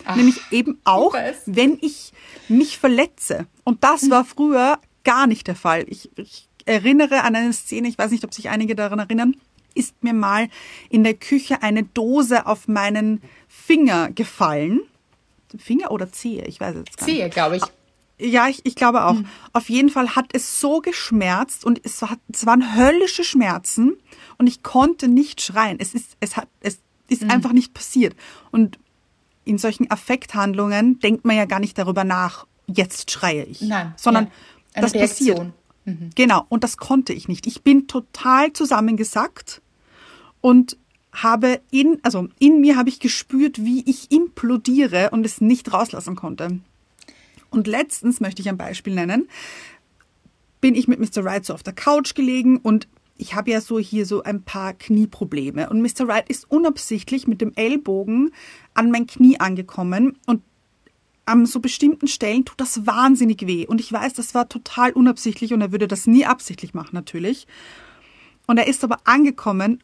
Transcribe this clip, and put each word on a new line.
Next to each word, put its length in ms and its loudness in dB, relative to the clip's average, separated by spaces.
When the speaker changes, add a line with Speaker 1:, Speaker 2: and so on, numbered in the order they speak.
Speaker 1:
Ach, 120 -4
Speaker 2:
Nämlich 240 4
eben 340 -2
auch, 300 2
Speaker 1:
ich 60 -2
weiß. 160 -6
Speaker 2:
wenn 340 2
ich 320 -8
mich 300 2
verletze. 680 0
Und 200 0
das 260 2
war 140 6
Speaker 1:
Mhm. 40 -8
Speaker 2:
früher 500 2
gar 220 4
nicht 200 0
der 100 -6
Fall. 320 0
Ich, 280 -18
ich 320 -20
erinnere 560 2
an 120 0
eine 180 0
Szene, 360 -6
ich 80 -8
weiß 140 -2
nicht, 140 -2
ob 100 -14
sich 160 -12
einige 240 -4
daran 240 -4
erinnern, 380 0
ist 280 -6
mir 120 -2
mal 340 0
in 140 4
der 100 2
Küche 480 -2
eine 220 0
Dose 600 0
auf 200 -4
meinen 560 0
Finger 600 2
gefallen. 720 -2
Finger 340 -2
oder 180 -6
Zehe? 360 -8
Ich 140 -16
weiß 160 -8
jetzt 220 -16
gar 80 -6
nicht. 100 -2
Speaker 1:
Zehe, 140 -4
glaube 280 -2
ich. 40 -4
Speaker 2:
Ja, 300 0
ich, 160 -6
ich 100 -4
glaube 300 2
auch. 120 4
Speaker 1:
Hm. 100 -4
Speaker 2:
Auf 160 -2
jeden 220 4
Fall 260 -2
hat 160 0
es 280 -4
so 200 0
geschmerzt 840 -2
und 200 0
es 180 -10
hat, 160 -8
es 140 -4
waren 280 2
höllische 500 2
Schmerzen 720 0
und 80 4
ich 160 0
konnte 460 2
nicht 340 2
schreien. 360 -2
Es 160 -10
ist, 260 -8
es 160 -6
hat, 120 -8
es 180 -8
ist 140 -2
Speaker 1:
Hm. 80 -2
Speaker 2:
einfach 220 2
nicht 220 4
passiert. 420 0
Und 280 2
in 140 -2
solchen 320 -2
Affekthandlungen 1120 -2
denkt 260 0
man 100 2
ja 80 2
gar 160 -4
nicht 180 -6
darüber 240 -2
nach, 440 -4
„Jetzt 460 -4
schreie 320 -2
ich.“ 160 -18
Speaker 1:
Nein, 360 -4
Speaker 2:
Sondern 280 2
Speaker 1:
ja. 60 -8
Eine 120 -2
Speaker 2:
das 80 -4
passiert. 440 2
Speaker 1:
Reaktion. 140 -8
Mhm. 320 -10
Speaker 2:
Genau, 320 4
und 160 -2
das 140 -6
konnte 340 0
ich 160 -10
nicht. 180 -6
Ich 160 -10
bin 240 6
total 640 0
zusammengesackt 1080 -2
und 360 6
habe 480 0
in, 320 2
also 260 -2
in 200 8
mir 160 6
habe 120 2
ich 120 -6
gespürt, 640 -2
wie 240 0
ich 220 -4
implodiere 1000 2
und 140 0
es 160 -6
nicht 320 2
rauslassen 440 -4
konnte. 420 -8
Und 180 0
letztens, 520 -4
möchte 220 -6
ich 80 -6
ein 80 -8
Beispiel 360 -10
nennen, 340 -4
bin 140 4
ich 140 0
mit 100 2
Mister 260 -4
Right 200 -6
so 100 -10
auf 80 -16
der 100 -14
Couch 420 0
gelegen 440 2
und 300 0
ich 160 -12
habe 160 -6
ja 120 -2
so 160 -6
hier 260 -4
so 200 -6
ein 180 -6
paar 320 -10
Knieprobleme. 960 -2
Und 100 0
Mister 260 -2
Right 220 -4
ist 220 -10
unabsichtlich 760 -4
mit 140 -4
dem 140 -4
Ellbogen 800 -2
an 160 2
mein 160 -2
Knie 340 6
angekommen 840 -2
und 160 -2
an 220 4
so 120 -4
bestimmten 500 0
Stellen 360 0
tut 160 -12
das 260 -4
wahnsinnig 600 4
weh. 200 -4
Und 140 0
ich 120 -10
weiß, 220 -4
das 200 -10
war 140 0
total 440 -2
unabsichtlich 600 0
und 80 2
er 120 -2
würde 160 -2
das 180 -4
nie 200 6
absichtlich 460 -6
machen, 200 -12
natürlich. 540 -8
Und 120 4
er 100 2
ist 160 -2
aber 200 -2
angekommen 800 2